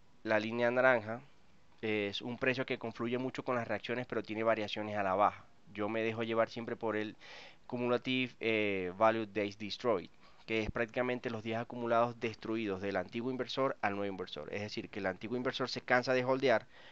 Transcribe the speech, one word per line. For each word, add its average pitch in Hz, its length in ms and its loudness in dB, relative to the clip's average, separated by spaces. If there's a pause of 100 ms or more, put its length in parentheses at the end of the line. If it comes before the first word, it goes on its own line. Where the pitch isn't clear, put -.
(240)
la 110 160 4
línea 117 320 2
naranja, 123 500 4 (600)
es 104 420 0
un 120 160 -6
precio 131 260 0
que 131 140 -2
confluye 117 400 -2
mucho 127 240 -4
con 127 120 0
las 117 120 -2
reacciones, 117 400 -4
pero 113 160 -2
tiene 107 180 -4
variaciones 107 560 0
a 104 60 2
la 95 100 2
baja. 98 320 2 (280)
Yo 104 140 -2
me 113 140 0
dejo 113 220 -2
llevar 113 260 2
siempre 117 260 -8
por 107 200 0
el 107 200 -4 (520)
Cumulative, 123 720 0
eh, 101 580 2
Value 110 300 6
Days 101 320 -2
Destroyed, 101 500 -2 (380)
que 113 160 0
es 107 80 -4
prácticamente 123 580 -2
los 110 140 -4
días 113 180 -2
acumulados 120 580 2
destruidos 110 640 -2
del 98 140 -2
antiguo 107 340 -2
inversor 131 520 -2
al 101 140 2
nuevo 101 160 -2
inversor. 92 400 -8
Es 101 100 -4
decir, 107 280 -6
que - 80 -12
el 98 80 -2
antiguo 101 320 -2
inversor 123 320 -2
se - 120 -6
cansa 127 320 4
de 127 100 4
holdear, 131 440 4 (240)